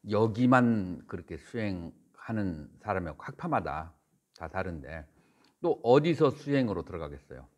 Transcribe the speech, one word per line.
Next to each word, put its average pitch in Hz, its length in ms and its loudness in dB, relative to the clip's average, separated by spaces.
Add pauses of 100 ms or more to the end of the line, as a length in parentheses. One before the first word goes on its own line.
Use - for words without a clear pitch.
여기만 113 960 2
그렇게 85 300 -10
수행하는 95 1400 -6
사람이 92 300 -4
없고 - 140 -14
학파마다 85 680 -4 (440)
다 82 100 -10
다른데 80 580 -8 (560)
또 170 220 0
어디서 147 460 6
수행으로 117 560 0
들어가겠어요? 73 600 -12 (120)